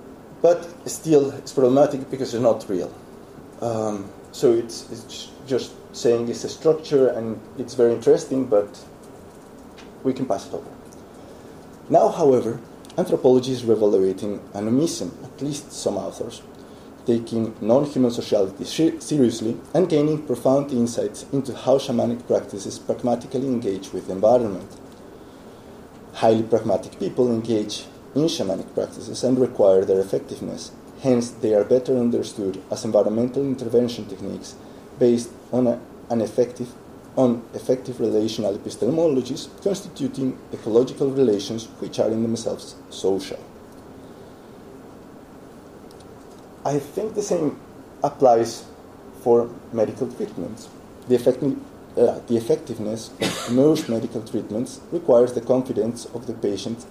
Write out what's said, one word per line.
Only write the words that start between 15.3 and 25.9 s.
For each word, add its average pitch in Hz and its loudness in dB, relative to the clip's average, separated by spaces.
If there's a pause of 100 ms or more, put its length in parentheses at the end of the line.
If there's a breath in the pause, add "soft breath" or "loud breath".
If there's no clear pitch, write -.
least 143 -8
some 104 -4
authors, 95 -8 (640 loud breath)
taking 117 0
non-human 127 2
sociality 104 -2
se-, - 0
seriously 120 0 (180)
and 175 2
gaining 151 0
profound 139 0
insights 117 -2
into 135 -4
how 135 2
shamanic 120 -2
practices 104 -4
pragmatically 123 -4
engage 107 -4
with 92 -8
the 98 -6
environment. 104 2 (1400 loud breath)